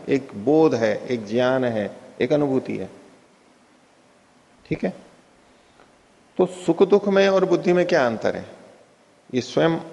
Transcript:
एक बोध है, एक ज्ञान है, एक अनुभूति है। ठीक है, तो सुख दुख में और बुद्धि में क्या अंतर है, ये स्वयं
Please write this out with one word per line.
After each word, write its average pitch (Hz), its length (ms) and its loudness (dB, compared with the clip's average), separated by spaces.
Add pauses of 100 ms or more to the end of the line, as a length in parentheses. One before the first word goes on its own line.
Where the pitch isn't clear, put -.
एक 135 260 0
बोध 139 400 4
है, 110 320 -2
एक 120 200 -6
ज्ञान 123 380 0
है, 107 320 -4 (240)
एक 156 120 0
अनुभूति 131 440 -2
है। 95 140 -10 (1800)
ठीक - 160 -4
है, 185 100 -4 (1400)
तो 180 80 2
सुख - 360 -2
दुख 202 260 2
में 196 200 4
और 190 160 2
बुद्धि 175 280 2
में 180 140 2
क्या 160 200 2
अंतर 104 300 -2
है, 92 100 -12 (880)
ये 127 60 -2
स्वयं 165 380 0 (140)